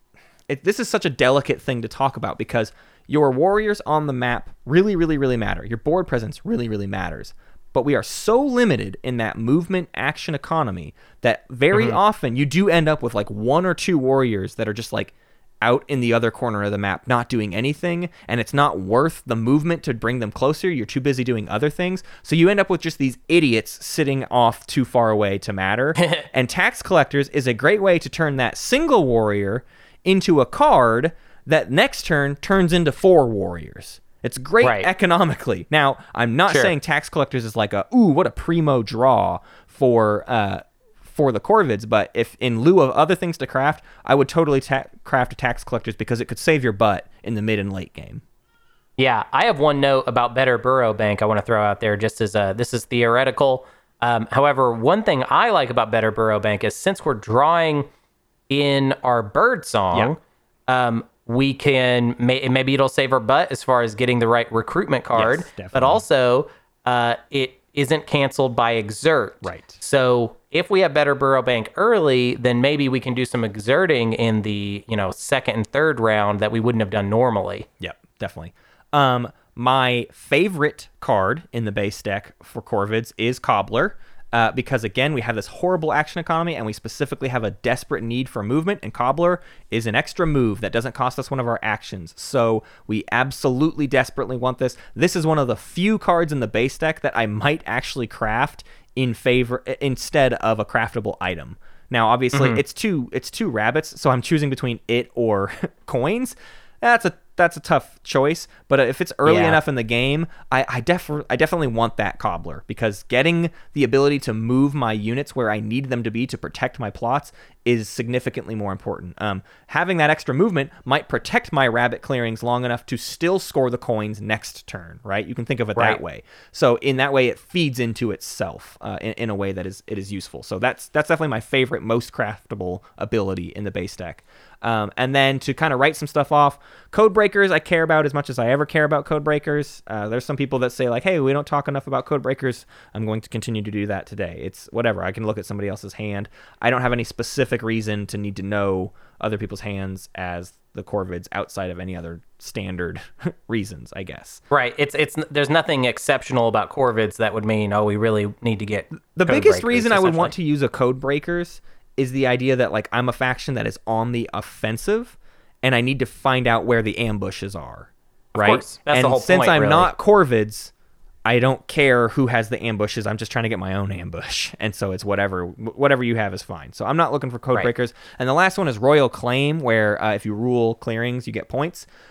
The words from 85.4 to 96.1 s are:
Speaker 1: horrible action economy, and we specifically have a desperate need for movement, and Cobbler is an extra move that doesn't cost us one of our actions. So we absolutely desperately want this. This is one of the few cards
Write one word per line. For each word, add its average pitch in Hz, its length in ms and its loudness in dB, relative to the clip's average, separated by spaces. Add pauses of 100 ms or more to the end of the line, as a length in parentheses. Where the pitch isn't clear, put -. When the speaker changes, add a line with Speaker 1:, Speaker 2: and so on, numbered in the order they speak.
Speaker 1:
horrible 165 460 -2
action 151 260 -2
economy, 165 360 -2
and 113 100 -6
we 107 80 -6
specifically - 560 -6
have 123 160 -2
a 98 60 -2
desperate 117 520 -2
need 123 240 -4
for 107 160 -6
movement, 160 400 0
and 104 100 -10
Cobbler 170 480 0 (300)
is 113 160 -2
an 107 80 -2
extra 170 320 0
move 120 320 2
that 98 140 -4
doesn't 117 200 -2
cost 127 240 -2
us - 140 -8
one 135 80 -4
of 120 80 -2
our 117 140 -2
actions. 104 560 -6
So 113 460 0 (220)
we 107 280 -4
absolutely 135 760 0
desperately 127 480 -2
want 123 220 -4
this. 127 180 -2 (180)
This 160 220 2
is 160 100 0
one 156 140 4
of 131 80 0
the 113 80 0
few 202 420 -2
cards 170 360 0